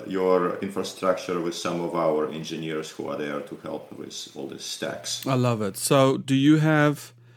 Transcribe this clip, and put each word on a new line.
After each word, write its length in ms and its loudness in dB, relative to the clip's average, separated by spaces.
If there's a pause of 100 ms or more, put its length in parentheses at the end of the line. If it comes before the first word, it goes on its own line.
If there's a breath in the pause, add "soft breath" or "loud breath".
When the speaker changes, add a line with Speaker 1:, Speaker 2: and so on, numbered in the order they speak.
Speaker 1:
your 540 2
infrastructure 800 -2
with 140 -4
some 260 -4
of 140 -4
our 380 2
engineers 580 -6
who 180 -10
are 80 -6
there 240 -4
to 220 -12
help 340 -10
with 380 -12
all 140 -8
these 160 -14
stacks. 600 -8
Speaker 2:
I 100 2
love 280 2
it. 140 -4
So 420 4
do 160 0
you 240 6
have 540 2 (240 soft breath)